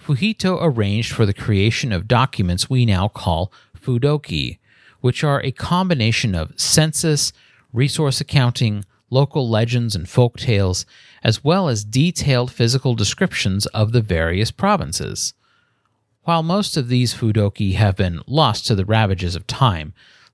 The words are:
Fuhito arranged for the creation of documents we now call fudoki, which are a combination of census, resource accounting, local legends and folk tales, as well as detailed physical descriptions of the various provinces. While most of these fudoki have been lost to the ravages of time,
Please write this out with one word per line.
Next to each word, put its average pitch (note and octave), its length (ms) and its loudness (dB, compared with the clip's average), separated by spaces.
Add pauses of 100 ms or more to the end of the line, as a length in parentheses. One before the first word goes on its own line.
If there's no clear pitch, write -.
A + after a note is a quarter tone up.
Fuhito F#3 600 0
arranged A2+ 500 0
for A2+ 140 2
the G2 80 2
creation A2 580 0
of F#2 160 -4
documents A2 640 0
we B2+ 160 2
now F#2+ 240 2
call F2 420 -2 (260)
fudoki, B2 800 -2 (440)
which B2+ 240 0
are C#3 180 0
a C3+ 80 -4
combination C3 840 0
of D#2+ 200 -4
census, D#3 800 0 (400)
resource C#3 480 0
accounting, A#2+ 640 0 (240)
local C3+ 400 0
legends A#2 480 0
and D#2+ 100 -6
folk B2 300 2
tales, G2 480 0 (360)
as - 220 2
well F3 240 2
as A2 160 -2
detailed B2+ 680 0
physical B2 460 0
descriptions G#2 720 -2
of G#2+ 240 0
the A#2+ 100 2
various F2+ 500 -2
provinces. - 840 -4 (880)
While E3 220 -2
most F3+ 340 -2
of C3 100 -2
these B2 260 0
fudoki G#2 600 0
have G2 240 4
been F2 280 -2
lost - 420 0
to A2+ 80 2
the F#2+ 100 0
ravages F#2+ 500 0
of - 120 -10
time, F#2 460 0 (400)